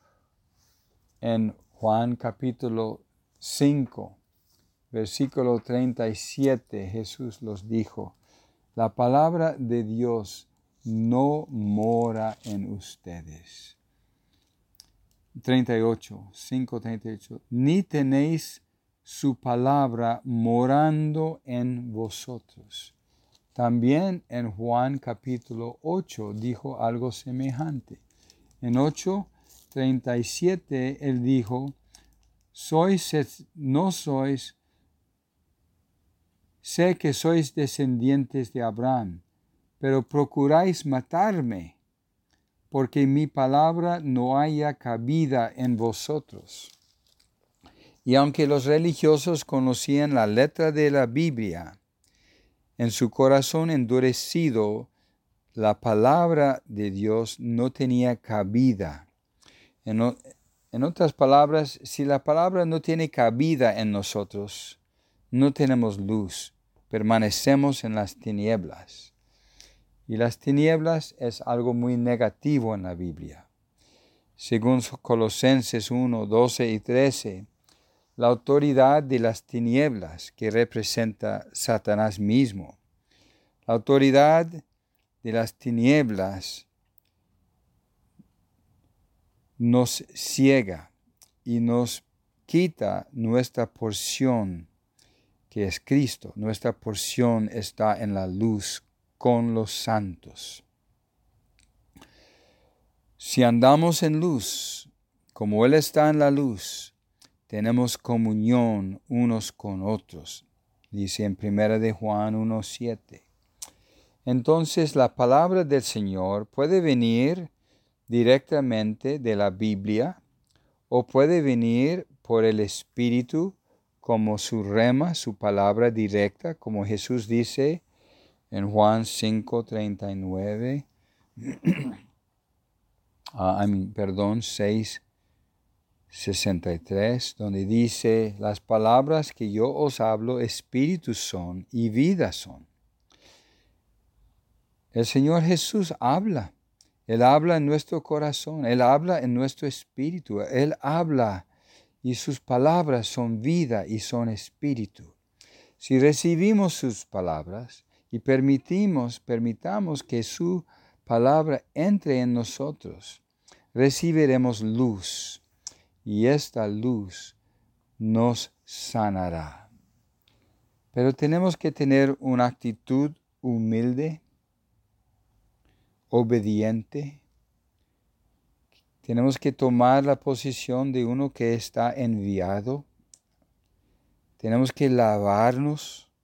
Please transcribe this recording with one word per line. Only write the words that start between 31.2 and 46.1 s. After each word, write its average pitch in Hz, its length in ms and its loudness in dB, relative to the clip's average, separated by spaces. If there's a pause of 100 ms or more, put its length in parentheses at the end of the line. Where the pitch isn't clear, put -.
dijo, 127 500 0 (800)
"Sois, 160 1000 0
no 147 380 0
sois, 135 640 -4 (2000)
sé 175 340 2
que 147 180 -2
sois 160 400 0
descendientes 131 1000 -2
de 123 100 -4
Abraham, 113 580 -2 (580)
pero 135 280 2
procuráis 147 800 2
matarme, 131 920 -2 (920)
porque 135 360 0
mi 143 220 2
palabra 160 720 0
no 131 400 0
haya 147 360 0
cabida 123 800 -2
en 127 220 -2
vosotros". 113 960 -6 (1300)